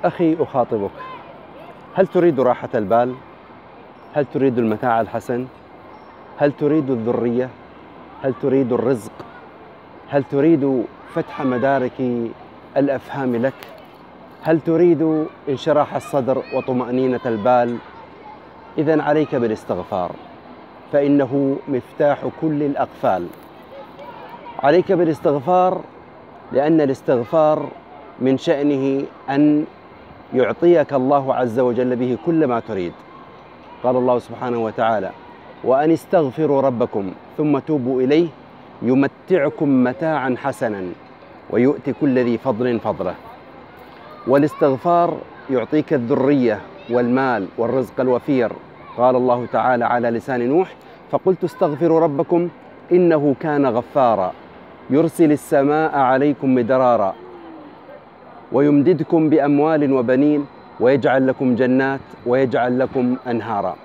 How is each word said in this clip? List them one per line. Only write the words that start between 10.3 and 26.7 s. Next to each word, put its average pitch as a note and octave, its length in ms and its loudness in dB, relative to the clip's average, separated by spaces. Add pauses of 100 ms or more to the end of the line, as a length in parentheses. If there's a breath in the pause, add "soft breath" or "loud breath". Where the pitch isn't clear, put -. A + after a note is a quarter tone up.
فتح - 260 -6
مدارك B2+ 880 -2 (500)
الأفهام C3+ 580 -2
لك؟ B2 180 -2 (920)
هل D#3 160 2
تريد D#3+ 680 2 (240)
انشراح D3 460 0
الصدر C3 480 -2 (100)
وطمأنينة B2 720 -2
البال؟ A#2+ 520 0 (1000)
إذن D#3 240 2
عليك D3 340 0
بالاستغفار، G2+ 760 -4 (800)
فإنه C#3+ 680 2 (100)
مفتاح C#3+ 580 -2 (160)
كل D#3 220 -2
الأقفال. B2 640 -2 (1300)
عليك E3+ 320 2
بالاستغفار، F3 920 0 (680)
لأن D#3 300 2